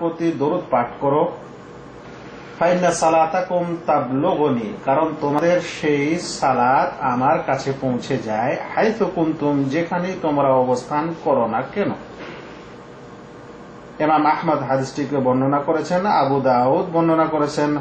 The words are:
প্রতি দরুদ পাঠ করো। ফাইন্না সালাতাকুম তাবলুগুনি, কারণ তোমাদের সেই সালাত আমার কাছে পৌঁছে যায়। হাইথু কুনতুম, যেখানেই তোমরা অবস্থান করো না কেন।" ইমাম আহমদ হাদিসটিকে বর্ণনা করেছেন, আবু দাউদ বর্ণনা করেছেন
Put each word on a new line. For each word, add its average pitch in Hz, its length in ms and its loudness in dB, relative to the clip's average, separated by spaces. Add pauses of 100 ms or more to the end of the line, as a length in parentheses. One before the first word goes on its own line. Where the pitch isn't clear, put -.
প্রতি 165 320 -2
দরুদ 147 380 0
পাঠ 120 180 2 (120)
করো। 143 320 2 (1300)
ফাইন্না 180 320 4
সালাতাকুম 165 960 2
তাবলুগুনি, 131 880 0 (120)
কারণ 156 360 2
তোমাদের 160 400 2
সেই 151 580 0
সালাত 131 840 2
আমার 131 420 2
কাছে 135 360 -2
পৌঁছে 127 360 -2
যায়। 110 400 -2 (180)
হাইথু 208 300 2
কুনতুম, 151 580 0
যেখানেই 170 580 -2
তোমরা 143 260 2
অবস্থান 131 640 0 (100)
করো 127 240 2
না 110 140 -2
কেন।" 156 300 -2 (2000)
ইমাম 151 260 4
আহমদ 151 380 2
হাদিসটিকে 135 540 -2
বর্ণনা 131 420 2
করেছেন, 160 460 0
আবু 139 360 2
দাউদ 131 520 4
বর্ণনা 165 320 4
করেছেন 147 560 0